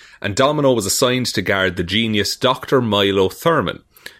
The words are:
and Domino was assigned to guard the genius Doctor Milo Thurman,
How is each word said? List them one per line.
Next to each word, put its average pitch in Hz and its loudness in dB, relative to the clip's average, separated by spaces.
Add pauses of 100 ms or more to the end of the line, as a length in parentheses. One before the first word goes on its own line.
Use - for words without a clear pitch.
(220)
and 101 -4
Domino 143 2
was 113 0
assigned 123 0
to - -4
guard 95 0
the 90 -4
genius 104 -2
Doctor 131 0
Milo 101 2
Thurman, 139 -2 (380)